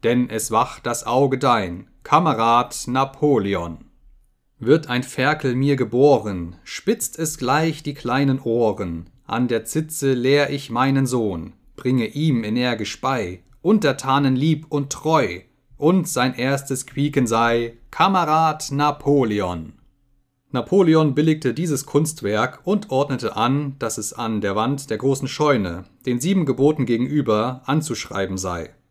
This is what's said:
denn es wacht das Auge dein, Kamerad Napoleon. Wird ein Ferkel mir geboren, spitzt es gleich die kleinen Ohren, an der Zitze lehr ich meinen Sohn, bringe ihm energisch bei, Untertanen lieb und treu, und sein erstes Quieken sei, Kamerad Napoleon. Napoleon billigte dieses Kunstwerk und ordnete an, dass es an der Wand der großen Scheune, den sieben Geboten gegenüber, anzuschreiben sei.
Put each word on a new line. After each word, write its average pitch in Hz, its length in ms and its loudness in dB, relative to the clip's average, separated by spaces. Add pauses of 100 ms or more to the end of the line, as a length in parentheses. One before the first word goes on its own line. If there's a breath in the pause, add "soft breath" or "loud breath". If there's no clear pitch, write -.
denn 120 260 2
es 110 220 -6
wacht 113 340 -2
das 117 220 -6
Auge 127 320 2
dein, 104 480 0 (160)
Kamerad 123 840 2
Napoleon. 113 960 0 (720)
Wird 143 300 2
ein 123 140 -2
Ferkel 135 520 -2
mir 139 220 2
geboren, 107 880 2
spitzt - 540 -4
es 160 200 -6
gleich 156 440 -2
die 139 140 -8
kleinen 131 460 0
Ohren, 98 680 -2 (160)
an 120 220 -2
der 113 160 0
Zitze 156 500 -2
lehr 135 380 2
ich 139 180 -8
meinen 135 380 2
Sohn, 101 460 -2 (240)
bringe 127 300 0
ihm 143 360 0
energisch 113 580 -2
bei, 113 400 -4 (200)
Untertanen 139 760 2
lieb 151 340 2
und 143 220 -2
treu, 127 480 0 (380)
und 170 320 2
sein 127 260 0
erstes 135 500 -2
Quieken 143 400 0
sei, 117 520 0 (120)
Kamerad 160 840 2
Napoleon. 120 1000 0 (800)
Napoleon 160 640 4
billigte 151 380 2
dieses 151 320 -4
Kunstwerk 127 800 -2
und 208 260 -2
ordnete 131 460 -2
an, 135 420 0
dass 113 180 -6
es 107 140 -8
an 110 300 -4
der 98 160 -2
Wand 135 320 -4
der 110 80 -4
großen 131 320 -2
Scheune, 101 560 0 (200)
den 120 140 -2
sieben 175 260 0
Geboten 135 400 2
gegenüber, 123 800 0
anzuschreiben 104 720 -4
sei. 87 340 -6 (200)